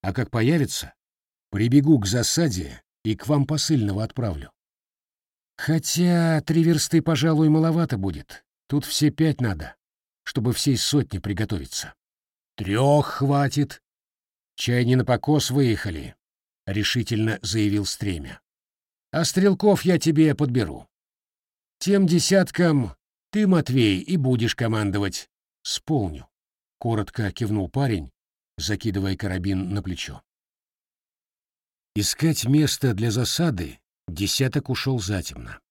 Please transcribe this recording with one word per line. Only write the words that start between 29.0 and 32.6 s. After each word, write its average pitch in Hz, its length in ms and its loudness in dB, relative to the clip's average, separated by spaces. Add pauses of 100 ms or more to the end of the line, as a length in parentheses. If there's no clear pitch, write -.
карабин 92 560 -4
на 101 100 -4
плечо. 87 400 -10 (1700)
Искать 139 500 -2
место 143 480 2